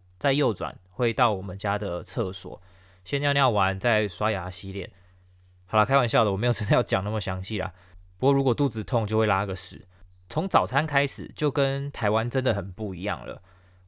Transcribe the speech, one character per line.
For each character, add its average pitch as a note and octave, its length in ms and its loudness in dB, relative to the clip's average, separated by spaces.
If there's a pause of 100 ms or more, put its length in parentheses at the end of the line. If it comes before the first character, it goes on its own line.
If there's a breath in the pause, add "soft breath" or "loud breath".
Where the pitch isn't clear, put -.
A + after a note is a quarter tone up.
(180)
再 C#3 140 0
右 C#3 200 2
转 - 240 -8 (140)
会 A#2+ 220 0
到 A#2 200 2
我 F#2+ 80 -4
们 F#2+ 160 -8
家 G#2 220 -2
的 F2+ 240 -4
厕 F#2+ 300 -4
所， - 280 -12 (440 soft breath)
先 C#3+ 160 -4
尿 C#3+ 120 0
尿 C#3 180 4
完 G2 280 2
再 A2 300 2
刷 G#2+ 240 -2
牙 F#2 180 -4
洗 F#2+ 220 -10
脸。 F#2 180 -8 (760 soft breath)
好 A2+ 120 2
啦， G#2+ 60 8
开 C3+ 120 2
玩 B2 120 4
笑 A#2+ 160 4
的， G#2 80 2
我 G2 40 0
没 A2+ 120 0
有 A#2+ 40 4
真 G#2 140 0
的 G#2 80 4
要 B2+ 80 4
讲 G2+ 220 0
那 G2+ 40 -4
么 A2 120 -2
详 F#2 200 -4
细 G#2 180 -6
啦。 F2 140 -4 (480 soft breath)
不 C3 60 2
过 C#3 60 6
如 C#3 100 4
果 C3+ 100 4
肚 C#3 160 2
子 A2 140 -4
痛 A2+ 240 0
就 A2 100 0
会 A2 100 4
拉 G2+ 200 2
个 F#2+ 80 -4
屎。 - 320 -6 (420 soft breath)
从 F#3+ 200 -2
早 G#2 180 4
餐 C3 180 0
开 C#3+ 220 0
始 - 300 -8
就 D3 160 0
跟 C#3 400 0
台 G#2+ 180 -2
湾 A2 180 0
真 C3 140 0
的 B2 100 2
很 G2 200 -4
不 G2+ 200 -6
一 F2+ 100 -8
样 F2 220 -6
了。 B1+ 160 -12 (480 soft breath)